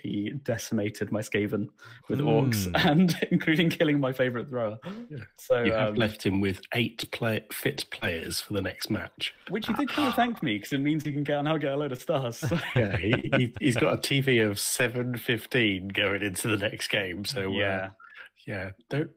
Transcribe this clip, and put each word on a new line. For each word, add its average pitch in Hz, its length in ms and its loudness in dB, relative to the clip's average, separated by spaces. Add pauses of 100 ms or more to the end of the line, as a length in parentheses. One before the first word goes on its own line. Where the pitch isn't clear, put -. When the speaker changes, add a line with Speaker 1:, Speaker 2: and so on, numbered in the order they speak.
Speaker 1:
he 104 280 -4 (140)
decimated 107 680 -4
my 110 100 0
Skaven 104 460 -2 (420)
with 131 100 0
orcs, 131 480 4
Speaker 2:
Hmm. 87 80 -2
Speaker 1:
<laughs> 180 120 4
and 165 280 6 (160)
including 165 400 4
killing 147 280 4
my 131 140 0
favourite 123 360 0
thrower. 113 280 -2 (320)
Speaker 3:
Yeah. 147 80 -12 (220)
Speaker 1:
So, 123 240 2
Speaker 3:
You 113 100 2
have 107 160 2
Speaker 1:
um, 107 60 -2
Speaker 3:
left 110 300 0
him 98 160 2
with 98 200 0 (140)
eight 120 360 0
play-, 113 400 -2
fit - 400 -4
players 85 480 -4
for - 140 -8
the 98 80 0
next - 300 -6
match. - 420 -6 (160)
Speaker 1:
Which 214 180 -4
he 226 60 -2
did 277 160 0
kind 294 200 0
of 226 60 -2
thank 240 280 2
me, 110 160 0
'cause - 140 -10
it 139 60 0
means 147 240 0
he 151 80 -4
can 143 120 -2
go 143 160 0
and 143 60 -2
now 156 120 2
get 143 160 -2
a - 40 -2
load 147 140 -2
of 123 100 -6
stars. 131 360 -2
<laughs> - 60 -8
So. 151 160 0 (160)
Speaker 3:
Yeah, 107 220 2
he, 104 380 0
he, 127 240 2
he's 120 160 2
got 107 200 4
a - 60 -6
T 139 200 2
V 131 180 4
of 104 200 2
seven 123 580 -2
fifteen 110 720 0
going 98 320 2
into 101 260 -2
the 107 100 2
next - 320 -4
game, 98 360 -2
so, 98 260 -4
uh, 95 60 -2
Speaker 1:
Yeah. 95 320 -2 (580)
Speaker 3:
yeah, 98 220 -8 (200)
don't 156 280 -2